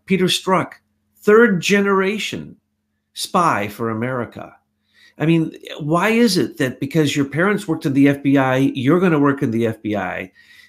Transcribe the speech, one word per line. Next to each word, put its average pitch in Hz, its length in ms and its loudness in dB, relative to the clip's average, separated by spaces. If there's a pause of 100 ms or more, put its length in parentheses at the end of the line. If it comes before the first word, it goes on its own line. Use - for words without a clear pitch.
Peter 185 180 0
Strzok, 170 480 -2 (500)
third 208 380 4
generation 190 960 -2 (580)
spy 131 540 -2
for 113 220 -6
America. 113 640 -8 (640)
I 151 80 -2
mean, 165 300 0 (220)
why 170 320 0
is 226 260 2
it 127 220 -2
that 127 220 -4
because 151 340 0
your 143 120 -2
parents 196 420 -2
worked 160 180 -4
in 143 60 0
the 139 160 4
F 139 160 0
B 139 120 4
I, 131 200 2 (180)
you're 147 260 2
gonna 165 200 2
work 139 220 2
in 117 100 -2
the 113 140 0
F 110 160 -4
B 107 120 -4
I? 92 380 -6 (360)